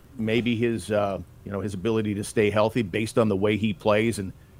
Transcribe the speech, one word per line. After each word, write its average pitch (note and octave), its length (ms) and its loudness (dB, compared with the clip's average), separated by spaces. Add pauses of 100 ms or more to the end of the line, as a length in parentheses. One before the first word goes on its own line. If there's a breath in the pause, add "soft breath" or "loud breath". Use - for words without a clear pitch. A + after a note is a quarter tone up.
(160)
maybe A2+ 400 0
his, A2 340 -2
uh, G2+ 300 0 (240)
you G2 80 -10
know, G2+ 80 -4
his G2 140 -6
ability G#2+ 400 0
to G2+ 100 -6
stay G#2 260 2
healthy A2 320 2
based G#2+ 360 -2
on A2 100 4
the G2+ 80 2
way G#2 200 2
he G#2 160 0
plays G#2+ 460 2
and F#2+ 140 -6 (280 soft breath)